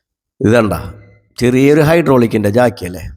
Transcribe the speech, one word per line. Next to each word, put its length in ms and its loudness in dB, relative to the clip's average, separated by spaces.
ഇത് 160 0
കണ്ട, 160 0
ചെറിയൊരു 480 2
ഹൈഡ്രോളിക്കിന്റെ 600 0
ജാക്കി 380 -2
അല്ലേ? 160 -14